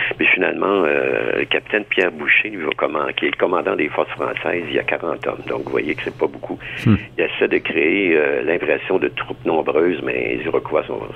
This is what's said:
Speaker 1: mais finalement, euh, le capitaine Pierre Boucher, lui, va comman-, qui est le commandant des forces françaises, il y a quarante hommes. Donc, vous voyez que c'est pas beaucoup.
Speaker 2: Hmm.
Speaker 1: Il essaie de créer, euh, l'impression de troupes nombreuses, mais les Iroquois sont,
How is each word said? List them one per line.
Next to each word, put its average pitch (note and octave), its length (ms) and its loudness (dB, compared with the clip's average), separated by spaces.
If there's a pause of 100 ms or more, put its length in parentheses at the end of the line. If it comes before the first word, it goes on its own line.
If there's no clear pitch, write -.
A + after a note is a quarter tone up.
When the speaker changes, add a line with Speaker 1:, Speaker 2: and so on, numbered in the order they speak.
(200)
Speaker 1:
mais - 80 2
finalement, F2+ 580 2
euh, C2 540 2
le C#2+ 60 0
capitaine - 400 0
Pierre F2+ 260 2
Boucher, D#2 380 2
lui, G2 140 -8
va D2 140 0
comman-, C#2+ 380 0
qui - 100 -2
est C#2+ 60 0
le - 60 -4
commandant F2+ 380 2
des D2+ 140 0
forces - 220 -2
françaises, E2+ 560 -4
il C#2 80 -2
y B1+ 40 0
a - 40 0
quarante - 420 -4
hommes. - 220 -4
Donc, - 160 -4
vous C2+ 80 -10
voyez - 240 -2
que - 80 -8
c'est - 140 -8
pas D#2+ 100 2
beaucoup. - 320 -10 (260)
Speaker 2:
Hmm. A2 100 8 (220)
Speaker 1:
Il F2 60 2
essaie - 240 0
de - 100 2
créer, E2 580 2
euh, C#2+ 280 2
l'impression D#2 560 0
de D2 100 2
troupes - 360 -8
nombreuses, D#2 580 2
mais B1 340 -2
les A#1+ 80 -6
Iroquois C#2+ 380 0
sont, - 180 -6 (140)